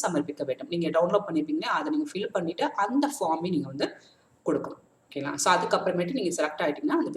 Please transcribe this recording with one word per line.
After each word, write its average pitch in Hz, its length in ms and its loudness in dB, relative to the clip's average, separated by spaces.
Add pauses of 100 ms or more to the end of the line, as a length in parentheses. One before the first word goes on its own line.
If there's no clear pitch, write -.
சமர்ப்பிக்க 151 420 -2
வேண்டும். - 300 -6
நீங்க 170 220 0
டவுன்லோட் 190 320 4
பண்ணிருப்பீங்க, 160 380 0 (120)
அதை 151 160 -2
நீங்க 302 180 0
ஃபில் 196 240 -4
பண்ணிட்டு 170 300 -2 (180)
அந்த 262 220 2 (100)
ஃபார்மை 170 400 0
நீங்க 135 180 -2
வந்து 156 140 -2 (580)
கொடுக்கணும். - 360 -2 (240)
ஓகேங்களா? 143 280 -6 (100)
So, 190 120 6
அதுக்கப்புறமேட்டு 180 640 2
நீங்க 175 180 -2
செலக்ட் 151 260 0
ஆயிட்டீங்கன்னா 151 380 2
அந்த - 140 -2